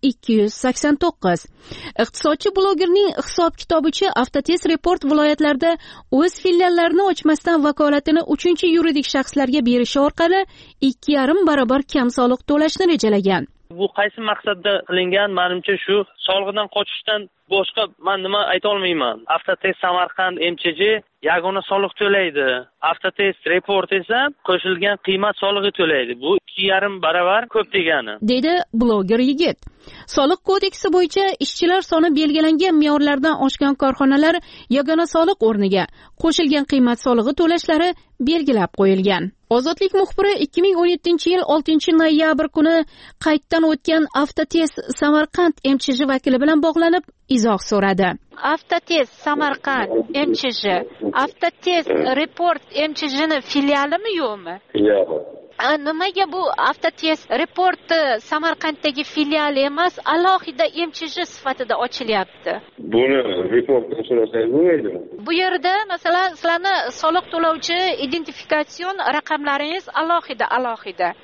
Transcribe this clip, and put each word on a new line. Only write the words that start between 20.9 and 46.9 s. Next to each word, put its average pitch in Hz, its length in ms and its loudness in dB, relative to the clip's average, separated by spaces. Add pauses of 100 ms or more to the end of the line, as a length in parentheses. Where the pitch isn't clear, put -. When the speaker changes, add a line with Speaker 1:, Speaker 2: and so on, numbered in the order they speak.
Speaker 2:
yagona 180 420 -2
soliq 196 300 -2
to'laydi. 185 460 0 (440)
Avtotest 190 520 -4 (120)
Report 185 360 0 (100)
esa 226 200 -2 (280)
qo'shilgan 185 480 0 (100)
qiymat 196 360 0
solig'i 202 360 0
to'laydi. 143 340 0 (100)
Bu 147 80 -2 (120)
ikki - 200 -10 (100)
yarim 196 220 0 (120)
barobar 180 360 2 (120)
ko'p 220 220 0
degani. 147 380 0 (160)
Speaker 1:
Deydi 254 220 0 (280)
bloger 220 400 2 (100)
yigit. 294 280 -2 (580)
Soliq 302 240 2 (100)
kodeksi 381 460 -2
bo'yicha 370 280 2 (200)
ishchilar 349 460 0
soni 330 180 2 (100)
belgilangan 311 640 2
me'yorlardan 294 520 2 (120)
oshgan 277 360 0
korxonalar 277 520 4 (420)
yagona 320 300 2 (100)
soliq 330 220 2 (100)
o'rniga 196 360 2 (380)
qo'shilgan 302 480 2
qiymat 247 360 2
solig'i 247 340 2
to'lashlari 339 480 2 (400)
belgilab 269 520 0
qo'yilgan. 190 440 2 (320)
Ozodlik 330 440 0
muxbiri 392 320 2 (120)
ikki - 200 -2
ming 392 180 4
o'n 349 120 4
yettinchi 339 380 0
yil 370 100 2 (120)
oltinchi 320 360 0 (100)
noyabr 311 460 2 (100)
kuni 320 200 4 (500)
qaytdan 320 440 0
o'tgan 311 340 0 (180)
Avtotest 320 540 -2 (240)
Samarqand 311 540 2 (220)
M - 60 0
Ch - 60 -6 (100)
J - 20 -2 (120)
vakili 262 300 0
bilan 302 240 4
bog'lanib 330 380 2 (320)